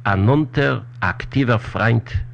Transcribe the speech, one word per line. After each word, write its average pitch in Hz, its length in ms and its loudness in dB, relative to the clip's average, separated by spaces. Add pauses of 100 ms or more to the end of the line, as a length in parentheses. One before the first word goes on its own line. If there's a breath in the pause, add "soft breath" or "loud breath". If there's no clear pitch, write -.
ein 98 200 2
nonter, 139 600 2 (160)
aktiver 117 580 0
Freund 110 500 0 (260)